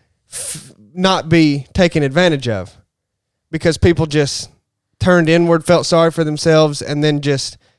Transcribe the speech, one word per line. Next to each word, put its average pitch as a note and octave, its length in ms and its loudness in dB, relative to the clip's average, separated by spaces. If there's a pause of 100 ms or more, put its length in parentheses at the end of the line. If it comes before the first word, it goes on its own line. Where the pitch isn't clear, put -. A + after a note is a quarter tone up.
(320)
f-, - 400 -14 (220)
not F3+ 340 0
be D#3 460 2
taken E3+ 300 0
advantage C#3+ 440 0
of, F#2+ 300 -8 (720)
because D#3+ 300 -2
people E3 260 2
just D3 460 -4 (480)
turned F3 280 2
inward, E3+ 380 2
felt E3 220 2
sorry E3 240 2
for E3 120 -2
themselves, D3+ 600 0
and D3 200 -4
then D3+ 160 2
just C#3 380 -4 (220)